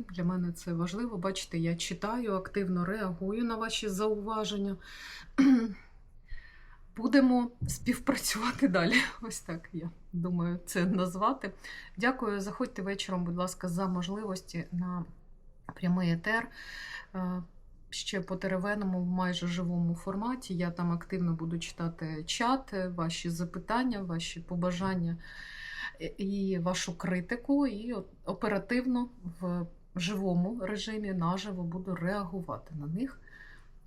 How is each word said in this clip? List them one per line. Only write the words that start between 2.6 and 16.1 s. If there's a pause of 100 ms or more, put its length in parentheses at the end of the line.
реагую
на
ваші
зауваження. (600)
<clears throat> (1120)
Будемо (160)
співпрацювати
далі. (260)
Ось
так,
я (240)
думаю,
це
назвати. (460)
Дякую.
Заходьте
вечором,
будь
ласка,
за
можливості
на (680)
прямий